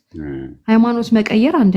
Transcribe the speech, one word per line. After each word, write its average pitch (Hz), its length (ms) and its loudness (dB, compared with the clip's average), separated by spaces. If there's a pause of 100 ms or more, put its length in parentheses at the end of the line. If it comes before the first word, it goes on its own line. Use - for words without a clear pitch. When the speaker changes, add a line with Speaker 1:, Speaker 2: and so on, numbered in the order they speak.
(180)
Speaker 1:
ም። 67 280 -10 (180)
Speaker 2:
ሃይማኖት 233 480 0
መቀየር 220 440 0
አንድ 196 220 2